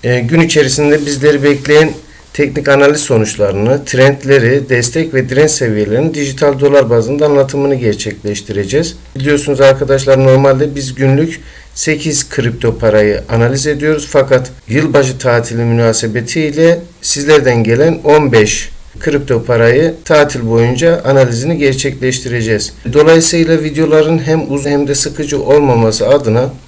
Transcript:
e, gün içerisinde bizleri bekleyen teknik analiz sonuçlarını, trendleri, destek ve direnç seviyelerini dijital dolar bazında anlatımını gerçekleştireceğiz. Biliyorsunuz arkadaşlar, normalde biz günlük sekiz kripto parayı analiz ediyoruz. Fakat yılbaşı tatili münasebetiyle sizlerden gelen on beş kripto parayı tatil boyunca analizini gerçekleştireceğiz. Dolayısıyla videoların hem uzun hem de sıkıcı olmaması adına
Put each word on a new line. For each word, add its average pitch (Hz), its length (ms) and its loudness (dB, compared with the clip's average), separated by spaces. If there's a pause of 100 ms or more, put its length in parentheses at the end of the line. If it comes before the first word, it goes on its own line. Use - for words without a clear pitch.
e, 123 160 0
gün 135 200 0
içerisinde 147 640 2
bizleri 143 380 0
bekleyen 143 480 2 (420)
teknik 147 340 -4
analiz 143 340 4
sonuçlarını, 107 840 0
trendleri, 135 840 0
destek 147 440 -2
ve 131 160 -2
direnç 147 220 2
seviyelerini 113 640 -2
dijital 139 460 -2
dolar 139 300 2
bazında 120 360 0
anlatımını 139 500 0
gerçekleştireceğiz. 104 1200 -4 (200)
Biliyorsunuz 143 460 -2
arkadaşlar, 135 640 2
normalde 135 520 2
biz 131 200 -6
günlük 135 440 0 (340)
sekiz 151 560 -4
kripto 113 480 -2
parayı 107 520 2
analiz 123 380 0
ediyoruz. 147 420 -2
Fakat 131 420 0 (160)
yılbaşı 131 500 0
tatili 117 460 -2
münasebetiyle 123 1160 0 (220)
sizlerden 139 600 2
gelen 135 400 0
on 147 280 4
beş 107 380 0 (300)
kripto 135 440 -2
parayı 123 500 2 (120)
tatil 139 440 2
boyunca 123 560 2
analizini 135 520 0
gerçekleştireceğiz. 127 1160 -4 (200)
Dolayısıyla 160 680 2
videoların 156 560 0
hem 156 320 -2
uzun 139 180 -4
hem 143 180 0
de 139 80 -2
sıkıcı - 460 -4
olmaması 117 680 2
adına 127 420 0 (180)